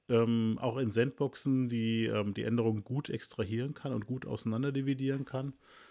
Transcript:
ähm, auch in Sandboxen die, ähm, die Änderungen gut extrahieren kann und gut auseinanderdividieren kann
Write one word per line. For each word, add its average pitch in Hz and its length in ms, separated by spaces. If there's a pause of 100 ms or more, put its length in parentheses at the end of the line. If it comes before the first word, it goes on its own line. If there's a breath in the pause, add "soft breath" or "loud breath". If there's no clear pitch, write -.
(100)
ähm, 113 520
auch 123 160
in 123 120
Sandboxen 131 800
die, 113 380
ähm, 104 260
die 104 100
Änderungen 113 400
gut 135 280
extrahieren 117 640
kann 135 180
und 107 140
gut 131 180
auseinanderdividieren 135 1040
kann 135 260 (380 soft breath)